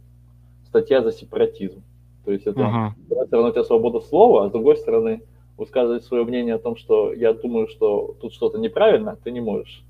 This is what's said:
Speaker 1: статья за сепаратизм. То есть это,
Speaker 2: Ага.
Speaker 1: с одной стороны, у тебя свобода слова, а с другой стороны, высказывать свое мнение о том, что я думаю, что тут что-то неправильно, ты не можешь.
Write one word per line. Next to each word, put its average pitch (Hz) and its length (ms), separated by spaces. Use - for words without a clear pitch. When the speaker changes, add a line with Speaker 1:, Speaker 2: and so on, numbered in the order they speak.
Speaker 1:
статья - 360
за 113 80
сепаратизм. 110 720
То 104 60
есть - 160
это, 107 160
Speaker 2:
Ага. 113 320
Speaker 1:
с - 40
одной 480 160
стороны, 120 220
у - 40
тебя 120 100
свобода 117 380
слова, 165 440
а 101 40
с - 20
другой 117 260
стороны, 113 440
высказывать 120 480
свое 120 200
мнение 120 300
о 113 40
том, 117 180
что 107 360
я 113 200
думаю, 113 340
что 104 540
тут 113 120
что-то - 260
неправильно, 208 640
ты 120 80
не 123 100
можешь. - 480